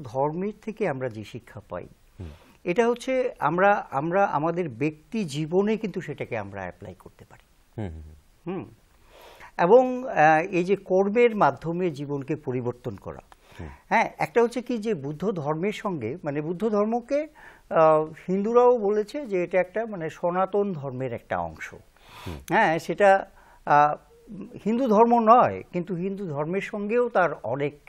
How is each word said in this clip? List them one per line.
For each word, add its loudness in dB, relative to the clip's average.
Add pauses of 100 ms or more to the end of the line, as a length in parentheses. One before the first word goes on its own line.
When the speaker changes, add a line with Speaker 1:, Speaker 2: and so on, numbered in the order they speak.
Speaker 1:
ধর্মের -4
থেকে -4
আমরা -4
যে -12
শিক্ষা -16
পাই, -10 (320)
Speaker 2:
হুম। -12 (340)
Speaker 1:
এটা 2
হচ্ছে -2
আমরা, 2
আমরা 0
আমাদের -2
ব্যক্তি -6
জীবনে 0
কিন্তু -8
সেটাকে -8
আমরা -8
অ্যাপ্লাই -12
করতে -20
পারি। -20 (360)
Speaker 2:
হুম, -8
হুম, -16 (440)
হুম। -8
Speaker 1:
হুম। -10 (920)
এবং, 6
আহ, 6
এই 0
যে 2
কর্মের 2
মাধ্যমে 0
জীবনকে -6
পরিবর্তন -6
করা। -14 (380)
Speaker 2:
হুম। -12 (220)
Speaker 1:
হ্যাঁ, 0
একটা 2
হচ্ছে -2
কি -6
যে -4
বুদ্ধ -6
ধর্মের -4
সঙ্গে, -6
মানে -4
বুদ্ধ -4
ধর্মকে, -2 (420)
আহ, 4 (140)
হিন্দুরাও 4
বলেছে -2
যে -2
এটা 0
একটা -2
মানে -8
সনাতন -2
ধর্মের -6
একটা -4
অংশ। -10
Speaker 2:
হুম। -16 (120)
Speaker 1:
হ্যাঁ, 2
সেটা, 4 (400)
আহ, 6 (720)
হিন্দু 0
ধর্ম 6
নয়, 4
কিন্তু -4
হিন্দু -6
ধর্মের -4
সঙ্গেও -2
তার 2 (100)
অনেক -4